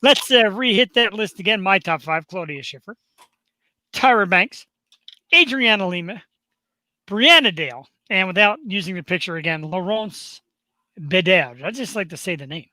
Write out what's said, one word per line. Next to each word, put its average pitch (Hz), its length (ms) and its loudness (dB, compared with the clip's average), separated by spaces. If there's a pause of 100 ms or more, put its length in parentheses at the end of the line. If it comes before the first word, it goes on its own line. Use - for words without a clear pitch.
Let's, 269 300 4
uh, 247 200 6
re-hit 240 420 0
that 233 200 2
list 214 260 -8
again. 202 220 -2
My 190 180 2
top 165 220 -4
five, 160 260 -6
Claudia 151 360 -12
Schiffer, - 320 -18 (960)
Tyra 226 360 2
Banks, 185 380 0 (680)
Adriana 240 540 2
Lima, 175 360 -8 (840)
Brianna 247 460 4
Dale, 139 340 -8 (220)
and 190 180 0
without 208 380 2
using 190 300 -6
the 180 80 -10
picture 175 340 -4
again, 160 260 -4
Laurence 185 760 -8 (680)
Bedard. 160 560 2
I 175 80 -6
just 240 240 -8
like 196 140 -6
to 165 80 -16
say 180 180 -8
the 139 120 -12
name. 151 260 -14